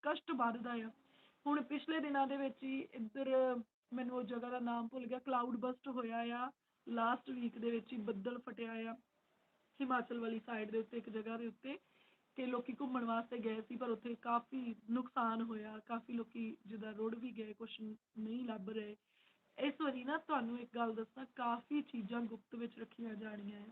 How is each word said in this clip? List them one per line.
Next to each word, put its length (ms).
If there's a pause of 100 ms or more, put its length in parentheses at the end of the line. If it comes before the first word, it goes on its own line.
ਕਸ਼ਟ 300
ਵੱਧਦਾ 400
ਆ, 200 (560)
ਹੁਣ 140
ਪਿਛਲੇ 380
ਦਿਨਾਂ 280
ਦੇ 100
ਵਿੱਚ 260
ਹੀ 300
ਇੱਧਰ, 640 (380)
ਮੈਨੂੰ 240
ਉਹ 60
ਜਗ੍ਹਾ 260
ਦਾ 100
ਨਾਮ 280
ਭੁੱਲ 180
ਗਿਆ, 140
ਕਲਾਊਡ 380
ਬਸਟ 300
ਹੋਇਆ 300
ਆ, 340 (360)
last 420
week 280
ਦੇ 140
ਵਿੱਚ 220
ਹੀ 40
ਬੱਦਲ 420
ਫਟਿਆ 520
ਆ 20 (880)
ਹਿਮਾਚਲ 380
ਵਾਲੀ 260
side 260
ਦੇ 60
ਉੱਤੇ, 200
ਇੱਕ 120
ਜਗ੍ਹਾ 280
ਦੇ 100
ਉੱਤੇ, 320 (560)
ਕਿ 100
ਲੋਕੀ 360
ਘੁੰਮਣ 240
ਵਾਸਤੇ 320
ਗਏ 240
ਸੀ, 140
ਪਰ 140
ਉੱਥੇ 260
ਕਾਫੀ 600 (140)
ਨੁਕਸਾਨ 520
ਹੋਇਆ, 380
ਕਾਫੀ 340
ਲੋਕੀ 440 (100)
ਜਿੱਦਾਂ 260
ਰੁੜ 220
ਵੀ 160
ਗਏ, 220
ਕੁਛ 280 (380)
ਨਹੀਂ 260
ਲੱਭ 240
ਰਹੇ। 260 (600)
ਇਸ 240
ਵਾਰੀ 220
ਨਾ 140
ਤੁਹਾਨੂੰ 420
ਇੱਕ 160
ਗੱਲ 200
ਦੱਸਾਂ, 300 (100)
ਕਾਫੀ 460
ਚੀਜ਼ਾਂ 400
ਗੁਪਤ 340
ਵਿੱਚ 240
ਰੱਖੀਆਂ 360
ਜਾਣੀਆਂ 460
ਆ, 100